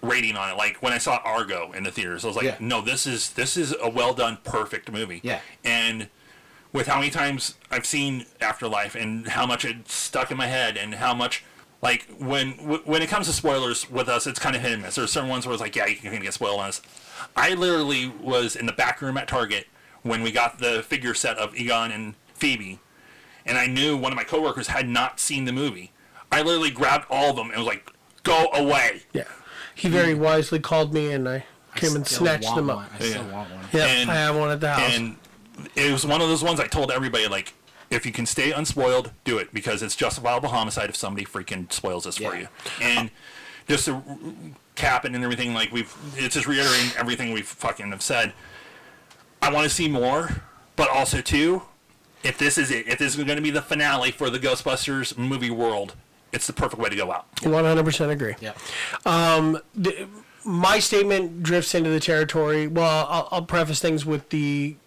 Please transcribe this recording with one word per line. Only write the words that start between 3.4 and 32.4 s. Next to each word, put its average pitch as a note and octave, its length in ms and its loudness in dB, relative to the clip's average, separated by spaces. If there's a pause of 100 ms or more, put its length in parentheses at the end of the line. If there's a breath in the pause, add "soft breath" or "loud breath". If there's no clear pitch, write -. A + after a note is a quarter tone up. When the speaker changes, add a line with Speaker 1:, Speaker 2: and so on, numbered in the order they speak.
Speaker 1:
is D3+ 220 0
a A#2 100 0
well A#2+ 260 2
done, A#2 280 0
perfect G#2+ 480 -4
movie." G#2 320 -6
Speaker 2:
Yeah. A#2 180 -4 (220 loud breath)
Speaker 1:
And A2+ 460 0 (640 soft breath)
with C3 140 -2
how C#3+ 100 2
many C#3 140 0
times C#3 420 -2 (160)
I've B2 160 -2
seen C#3 400 -2 (160)
Afterlife G#2+ 540 -2
and A2+ 320 -6
how B2+ 180 0
much A#2+ 200 0
it A#2 220 -6
stuck - 440 -4
in C3 60 -4
my C3 100 0
head A#2+ 300 0
and G#2 180 -6
how B2 180 0
much, A#2+ 300 -2 (380 loud breath)
like, B2 260 0 (100)
when, C3+ 400 -2
w-, D3+ 280 -2
when D#3 160 2
it D#3+ 80 -2
comes G3+ 180 0
to D#3+ 60 0
spoilers C3 580 0
with A#2+ 160 -2
us, A#2+ 180 2
it's C3+ 140 -4
kinda C3 200 0
hit B2 120 0
and G#2+ 120 -2
miss. F#2 120 -6
There's A#2+ 160 0
certain C3+ 180 0
ones B2 160 -2
where B2 80 -2
it's A2+ 80 -2
like, G#2+ 140 -4
"Yeah, G#2+ 120 0
you G#2 100 0
can G#2 240 -8
get F#2+ 120 -6
spoiled G2+ 260 0
on G2 80 -4
this." F#2+ 140 -8 (540 loud breath)
I - 180 2
literally D#3 540 2
was A#2+ 480 0
in A#2 100 -6
the A2+ 80 -2
back B2 280 0
room C3+ 160 -2
at C3 100 -6
Target G#2 400 -2 (360 soft breath)
when A2+ 200 0
we A2+ 80 0
got A#2 280 0
the A#2+ 240 0
figure B2+ 300 -4
set A2+ 240 -2
of A2 180 -4
Egon A#2 360 0
and G#2+ 240 -8 (180)
Phoebe, G#2+ 460 -2 (680 loud breath)
and B2 120 0
I B2+ 100 2
knew C#3 300 2
one B2+ 140 0
of C3 40 -4
my A#2 80 -4
coworkers D3 440 0
had C3 220 0
not A#2+ 300 0
seen C3+ 260 -2
the B2 80 -2
movie. A#2+ 380 -4 (400 loud breath)
I D3 100 2
literally D#3+ 300 2
grabbed D3 380 2
all C#3 220 4
of B2+ 40 2
them A#2 140 -6
and A2 80 -6
was A2+ 100 -2
like, G#2 220 -6 (340)
"Go E3 300 6
away." C#3+ 500 2 (100)
Speaker 3:
Yeah. - 100 -4 (520 loud breath)
He - 140 -2
very E3+ 240 6
Speaker 2:
Mm. D3+ 60 2
Speaker 3:
wisely D#3 400 4
called D#3 340 2
me, D3+ 180 2
and C3+ 160 0
I C3 160 -4 (320)
Speaker 2:
I - 40 -4
Speaker 3:
came D#3 160 2
and C#3+ 100 -2
Speaker 2:
still - 140 0
Speaker 3:
snatched D#3+ 260 2